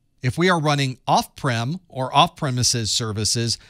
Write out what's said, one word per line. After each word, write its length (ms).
If 160
we 100
are 120
running 380
off-prem 800
or 260
off-premises 800
services, 640